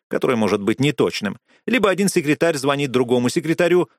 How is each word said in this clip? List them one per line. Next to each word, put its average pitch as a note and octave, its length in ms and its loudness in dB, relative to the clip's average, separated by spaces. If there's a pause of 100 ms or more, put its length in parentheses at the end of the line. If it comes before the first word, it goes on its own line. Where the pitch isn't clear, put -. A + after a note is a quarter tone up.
который C3+ 280 0
может G#2 240 0
быть G#2 200 -2
неточным, A2 580 -2 (260)
либо G#3+ 240 0
один F#3 200 0
секретарь D#3+ 480 0
звонит C#3 340 -2
другому B2 380 0
секретарю, E3+ 600 0 (100)